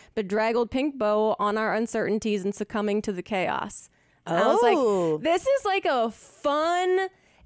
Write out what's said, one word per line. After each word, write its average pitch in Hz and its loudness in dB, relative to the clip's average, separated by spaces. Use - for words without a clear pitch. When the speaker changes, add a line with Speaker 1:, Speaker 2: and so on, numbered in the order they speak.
Speaker 1:
bedraggled 220 0
pink 277 -2
bow 214 2
on 208 0
our 214 0
uncertainties 214 -2
and 202 -2
succumbing 208 -2
to 214 -4
the 180 -6
chaos." - -4
I 175 2
was 320 4
Speaker 2:
Oh. 214 2
Speaker 1:
like, 151 -4
"This 339 2
is, 539 0
like, 392 0
a 240 2
fun 349 0